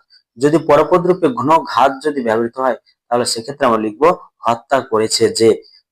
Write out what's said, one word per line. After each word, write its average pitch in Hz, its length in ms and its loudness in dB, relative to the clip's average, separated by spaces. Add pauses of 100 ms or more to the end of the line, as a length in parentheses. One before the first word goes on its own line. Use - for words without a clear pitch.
(380)
যদি 143 200 2
পরপদ 156 480 2
রূপে 175 240 0
ঘ্ন 127 200 -4 (140)
ঘাত 135 280 0 (120)
যদি 147 180 -4
ব্যবহৃত 117 380 -2
হয়, 127 180 -2 (340)
তাহলে 120 140 0
সেক্ষেত্রে 131 420 -4
আমরা 113 140 0
লিখব 107 220 -4 (360)
হত্যা 117 420 -2
করেছে 110 480 -2
যে। 113 200 2 (420)